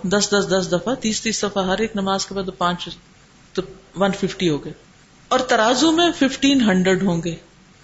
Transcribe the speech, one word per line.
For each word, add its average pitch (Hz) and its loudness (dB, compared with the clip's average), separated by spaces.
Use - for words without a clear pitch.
دس، 202 0
دس، 190 2
دس 180 0
دفعہ، 180 0
تیس، 220 -4
تیس 220 -4
دفعہ 202 -2
ہر 190 0
ایک 220 -2
نماز 196 -2
کے 196 -12
بعد 190 -6
پانچ 175 -2
تو 185 -4
ون 196 2
ففٹی 185 -2
ہو 143 -2
گئے، - -12
اور 254 2
ترازو 247 2
میں 339 4
ففٹین 269 2
ہنڈریڈ 190 4
ہوں 170 0
گے، 170 -6